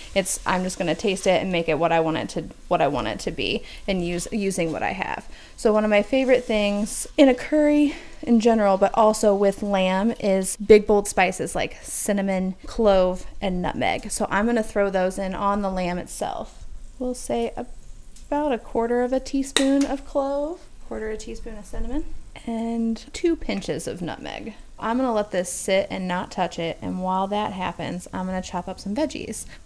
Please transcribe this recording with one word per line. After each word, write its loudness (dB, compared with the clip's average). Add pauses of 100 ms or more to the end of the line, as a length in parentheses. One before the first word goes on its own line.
(140)
It's, 0
I'm 2
just -4
gonna 0
taste -2
it 6
and -2
make 0
it 2
what 2
I 6
want 2
it -2
to, -6 (240)
what 2
I 4
want -2
it -4
to -6
be, -4 (240)
and 0
use, -4
using -2
what -4
I -2
have. -6 (280)
So 4
one 4
of 0
my 6
favorite 4
things 0 (120)
in 10
a 6
curry 4 (280)
in 4
general, 4
but 4
also 6
with 2
lamb, 2
is 2
big 8
bold 4
spices 0
like -2
cinnamon, -2 (120)
clove, 4 (140)
and -2
nutmeg. -2
So -2
I'm 2
gonna 2
throw 0
those 0
in -4
on 0
the -2
lamb -2
itself. -8 (340)
We'll -4
say -4
about -6
a 0
quarter 0
of 0
a 2
teaspoon 0
of -4
clove, -2 (280)
quarter -8
a -6
teaspoon -12
of -16
cinnamon, -2 (420)
and -2
two 0
pinches -4
of -6
nutmeg. -8 (260)
I'm -2
gonna 0
let -2
this -2
sit 0
and -4
not -4
touch -2
it, -4
and -6
while 0
that -2
happens, -6
I'm -6
gonna -4
chop -8
up -10
some -6
veggies. -4 (220)